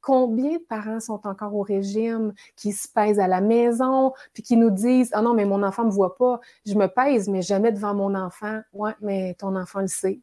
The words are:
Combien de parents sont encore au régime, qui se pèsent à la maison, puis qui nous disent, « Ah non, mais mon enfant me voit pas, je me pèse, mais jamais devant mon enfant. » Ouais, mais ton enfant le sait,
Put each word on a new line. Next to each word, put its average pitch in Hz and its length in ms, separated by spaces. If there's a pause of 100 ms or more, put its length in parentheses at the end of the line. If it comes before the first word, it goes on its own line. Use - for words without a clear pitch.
Combien 254 560
de 330 100
parents 220 320
sont 214 260
encore 202 300
au 202 60
régime, 214 720 (220)
qui 208 160
se - 160
pèsent 208 320
à 185 80
la 185 140
maison, 240 720 (220)
puis - 80
qui 240 160
nous 233 120
disent, « 240 440
Ah 214 80
non, 233 120
mais 208 120
mon 202 160
enfant 196 240
me 220 40
voit 190 260
pas, 247 240 (260)
je 202 80
me 202 140
pèse, 247 400
mais 190 140
jamais 208 300
devant 202 220
mon 196 200
enfant. » 208 460 (140)
Ouais, 208 280
mais 190 360
ton 190 180
enfant 185 240
le 190 80
sait, 196 340